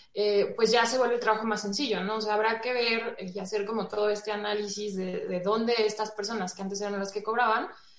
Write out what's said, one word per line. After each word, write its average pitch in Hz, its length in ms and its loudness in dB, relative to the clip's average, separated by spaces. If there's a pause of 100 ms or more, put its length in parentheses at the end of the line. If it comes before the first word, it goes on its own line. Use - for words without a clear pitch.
(140)
eh, 202 420 4
pues 220 160 4
ya 233 140 6
se 247 120 0
vuelve 240 180 4
el 233 40 -4
trabajo 220 260 2
más 208 140 0
sencillo, 202 420 -2
¿no? 214 140 -2
O 220 40 -4
sea, 214 140 0
habrá 220 260 2
que 247 120 -2
ver 233 480 0
y 190 180 -8
hacer 196 280 -4
como 214 200 -2
todo 208 220 2
este 208 240 -2
análisis 208 640 -4
de, 185 300 -4
de 180 140 -2
dónde 226 380 2
estas 214 340 0
personas 202 420 -4
que - 80 -10
antes 196 180 -6
eran 202 180 -2
las 196 140 -4
que 208 100 -6
cobraban 233 460 2 (300)